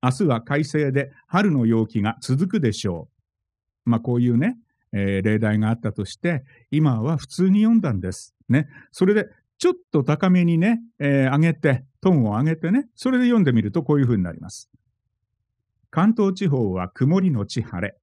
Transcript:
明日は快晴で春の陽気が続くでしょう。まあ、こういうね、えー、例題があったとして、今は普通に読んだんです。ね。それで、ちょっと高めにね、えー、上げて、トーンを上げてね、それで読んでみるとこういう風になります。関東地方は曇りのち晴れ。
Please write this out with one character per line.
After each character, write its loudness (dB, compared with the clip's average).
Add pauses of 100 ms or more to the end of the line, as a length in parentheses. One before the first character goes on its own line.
明 0
日 -2
は 0
快 -2
晴 -2
で -2 (160)
春 2
の 2
陽 2
気 -4
が -2
続 -2
く -2
で 0
し -6
ょ -8 (760)
う。 -2
ま 2
あ、 -2
こ -4
う 0
い 2
う 2
ね、 0 (380)
え -2
ー、 -4
例 0
題 0
が 0
あ 0
っ -6
た -6
と -8
し -16
て、 -6 (280)
今 0
は -2
普 -10
通 0
に 2
読 4
ん 4
だ -2
ん -2
で -6
す。 -18 (140)
ね。 0 (240)
そ 0
れ 4
で、 0 (320)
ち 0
ょ 4
っ 0 (180)
と 2
高 0
め 4
に 2
ね、 0 (200)
え 2
ー、 0
上 2
げ 2
て、 0 (180)
ト 2
ー 4
ン 2
を -2
上 -2
げ 0
て -4
ね、 0 (100)
そ -4
れ 0
で 2
読 4
ん 4
で 4
み 4
る -2
と -2
こ 0
う 2
い 2
う 2
風 0
に 0
な -6
り -14
ま -18
す。 -20 (1200)
関 2
東 0
地 -4
方 0
は -4
曇 0
り 0
の -2
ち -8
晴 -8
れ。 -10